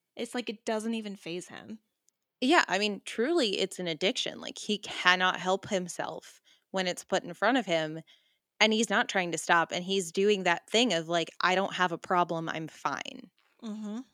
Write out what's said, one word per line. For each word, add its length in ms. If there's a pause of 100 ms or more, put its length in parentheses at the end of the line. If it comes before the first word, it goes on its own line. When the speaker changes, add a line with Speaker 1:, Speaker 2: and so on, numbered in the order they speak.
(160)
Speaker 1:
it's 200
like 140
it 160
doesn't 300
even 220
faze 320
him. 300 (640)
Speaker 2:
Yeah, 280
I 100
mean, 260
truly, 540
it's 200
an 80
addiction. 520
Like, 180
he 200
cannot 640
help 280
himself 720 (300)
when 160
it's 160
put 200
in 100
front 240
of 80
him, 360 (600)
and 120
he's 160
not 200
trying 240
to 60
stop, 340
and 120
he's 280
doing 300
that 260
thing 240
of, 160
like, 220 (100)
"I 140
don't 200
have 180
a 60
problem, 500
I'm 200
fine." 640 (320)
Speaker 1:
Mm-hmm. 360 (140)